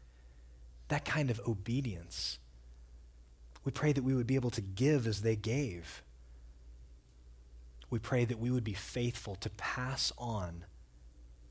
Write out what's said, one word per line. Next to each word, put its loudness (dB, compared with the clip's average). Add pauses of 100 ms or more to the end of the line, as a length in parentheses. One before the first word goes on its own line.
(880)
that 2
kind 2
of 0
obedience. 0 (1300)
We 0
pray 4
that 4
we 6
would 4
be 6
able 2
to -2
give 4
as 0
they 4
gave. -2 (1900)
We 2
pray 2
that 0
we 0
would 2
be -2
faithful -2
to -4
pass -2
on -4 (840)